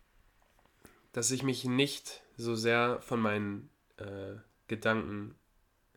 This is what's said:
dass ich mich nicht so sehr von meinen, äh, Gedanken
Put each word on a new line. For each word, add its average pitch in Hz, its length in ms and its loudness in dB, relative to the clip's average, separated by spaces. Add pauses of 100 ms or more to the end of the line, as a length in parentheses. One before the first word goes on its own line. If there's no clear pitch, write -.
(1120)
dass 120 180 0
ich 131 120 0
mich 131 220 0
nicht 131 560 0 (160)
so 117 180 -2
sehr 117 460 4
von 123 200 -2
meinen, 104 480 0 (280)
äh, 98 380 -10 (320)
Gedanken 107 680 -2 (600)